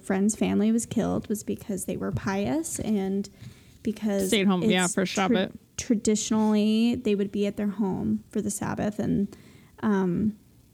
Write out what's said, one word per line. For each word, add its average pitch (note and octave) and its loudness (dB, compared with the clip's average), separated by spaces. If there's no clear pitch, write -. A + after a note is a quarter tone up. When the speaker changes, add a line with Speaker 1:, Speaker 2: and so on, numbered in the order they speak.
Speaker 1:
friend's G3+ 0
family G3 2
was A3+ 2
killed G#3 -2
was G#3 -4
because G3+ -6
they F#3 -6
were F#3+ -6
pious G#3+ -4
and G3 -2
because G#3 -2
Speaker 2:
Stayed G3 4
home, F3+ 2
yeah, F#3 4
Speaker 1:
it's F3 0
Speaker 2:
for F#3+ 2
Speaker 1:
tra- F#3+ 0
Speaker 2:
Shabbat. G#3+ 2
Speaker 1:
traditionally A3 2
they A3 0
would G3+ -2
be G3+ 0
at G#3 -4
their G#3 -2
home G3+ -2
for G#3+ -4
the G#3 -2
Sabbath, G#3 -4
and, F#3 0
um, G3 0